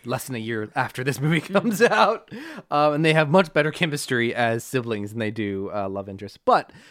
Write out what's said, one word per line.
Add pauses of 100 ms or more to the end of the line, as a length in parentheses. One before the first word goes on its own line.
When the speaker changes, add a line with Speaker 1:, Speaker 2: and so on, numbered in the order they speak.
Speaker 1:
less
than
a
year
after
this
movie
<laughs>
comes
Speaker 2:
Mm-hmm.
Speaker 1:
out. (400)
Um,
and
they
have
much
better
chemistry
as
siblings
than
they
do,
uh,
love
interest.
But, (180)